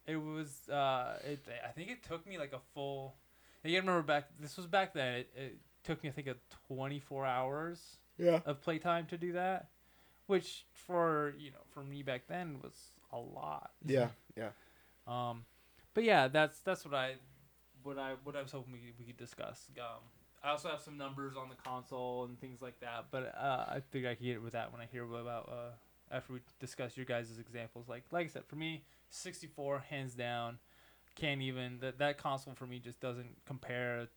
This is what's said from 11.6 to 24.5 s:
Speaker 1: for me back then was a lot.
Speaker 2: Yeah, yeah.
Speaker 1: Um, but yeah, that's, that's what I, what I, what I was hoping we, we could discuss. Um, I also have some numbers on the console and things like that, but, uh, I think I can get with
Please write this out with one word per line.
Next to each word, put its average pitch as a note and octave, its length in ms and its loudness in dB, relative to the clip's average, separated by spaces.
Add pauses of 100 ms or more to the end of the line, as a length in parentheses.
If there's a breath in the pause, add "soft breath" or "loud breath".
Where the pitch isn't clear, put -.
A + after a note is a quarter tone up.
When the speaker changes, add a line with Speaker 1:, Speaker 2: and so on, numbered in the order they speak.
Speaker 1:
for C#3+ 140 -10
me C#3 180 -6
back C3 260 -2
then E3+ 360 -2
was - 100 -10 (400)
a A#2+ 60 -4
lot. C#3+ 520 -6 (140)
Speaker 2:
Yeah, B2+ 240 6 (280)
yeah. A2 140 -2 (560 soft breath)
Speaker 1:
Um, A#2+ 360 -4 (500 soft breath)
but A3 120 4
yeah, E3 240 10
that's, D3+ 320 6
that's - 240 0
what C#3+ 80 -4
I, C3 220 2 (680)
what C#3 140 -6
I, C3+ 160 -2 (100)
what C#3+ 140 -6
I C#3 40 0
was C3+ 120 -8
hoping B2+ 200 -8
we, A#2+ 240 -14
we A#2+ 80 -14
could A#2+ 120 -14
discuss. - 500 -10 (120)
Um, A#2 200 -8 (440)
I C#3+ 80 2
also D3+ 180 -2
have D3 120 -4
some D3 160 -12
numbers C#3 380 -6
on C3 140 -8
the B2+ 60 -14
console B2+ 720 -4
and B2 140 -10
things B2+ 220 -12
like B2 180 -10
that, A#2 320 -6
but, B2+ 240 -2
uh, C3+ 320 2
I C3+ 140 -2 (100)
think B2+ 140 0
I A#2+ 100 0
can A#2+ 100 -8
get A#2 160 0
with A#2 120 -6